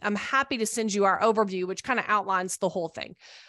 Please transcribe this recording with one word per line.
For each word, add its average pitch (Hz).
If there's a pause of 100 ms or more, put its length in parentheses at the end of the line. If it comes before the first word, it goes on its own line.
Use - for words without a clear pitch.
I'm 208
happy 269
to 220
send 220
you 196
our 190
overview, 202
which 190
kinda 240
outlines 190
the 196
whole 165
thing. - (340)